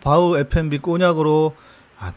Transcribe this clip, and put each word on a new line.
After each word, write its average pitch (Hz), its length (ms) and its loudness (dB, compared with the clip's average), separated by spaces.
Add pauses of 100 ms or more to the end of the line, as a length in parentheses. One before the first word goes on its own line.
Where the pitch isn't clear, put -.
바우 170 380 2
에프엠비 147 400 -2
꼬냑으로, 156 760 0 (440)
아, 92 180 -12